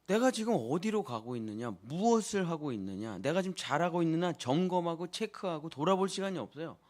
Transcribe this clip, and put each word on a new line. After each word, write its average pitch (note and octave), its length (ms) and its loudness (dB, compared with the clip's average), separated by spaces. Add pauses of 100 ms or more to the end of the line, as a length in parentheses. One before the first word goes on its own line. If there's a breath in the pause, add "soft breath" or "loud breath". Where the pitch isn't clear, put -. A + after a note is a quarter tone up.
내가 A#3 240 4
지금 A3+ 240 0
어디로 F3+ 500 0
가고 A#2+ 320 -6
있느냐, A2 340 -4 (120)
무엇을 G3 640 2
하고 D3+ 240 -2
있느냐, G2 460 -6
내가 D#3 240 2
지금 F#3 120 -4
잘하고 E3+ 480 0
있느냐 E3 300 2
점검하고 E3+ 800 0
체크하고 E3+ 580 -6
돌아볼 F#3 400 4
시간이 F#3+ 300 -4
없어요. C3+ 400 -10 (120)